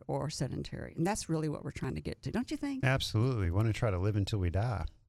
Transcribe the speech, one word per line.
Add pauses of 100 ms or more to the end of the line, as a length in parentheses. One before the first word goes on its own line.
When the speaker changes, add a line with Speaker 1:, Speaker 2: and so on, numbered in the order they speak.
Speaker 1:
or
sedentary.
And
that's
really
what
we're
trying
to
get
to,
don't
you
think?
Speaker 2:
Absolutely.
We
wanna
try
to
live
until
we
die. (240)